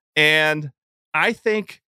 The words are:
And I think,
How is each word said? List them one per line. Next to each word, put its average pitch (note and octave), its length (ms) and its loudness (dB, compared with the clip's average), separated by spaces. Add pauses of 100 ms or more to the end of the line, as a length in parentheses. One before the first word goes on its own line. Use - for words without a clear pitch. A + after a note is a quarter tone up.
(160)
And D#3 560 2 (420)
I F3+ 180 0
think, G#3+ 500 -6 (140)